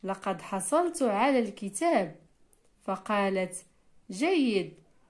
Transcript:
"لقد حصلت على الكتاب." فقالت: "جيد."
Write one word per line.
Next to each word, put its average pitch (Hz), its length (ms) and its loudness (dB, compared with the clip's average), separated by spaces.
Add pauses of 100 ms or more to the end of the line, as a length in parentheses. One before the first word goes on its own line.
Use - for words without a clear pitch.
"لقد 190 380 -4
حصلت 302 600 0
على 247 360 4
الكتاب." 208 760 0 (680)
فقالت: 190 840 -2 (460)
"جيد." 220 600 0 (380)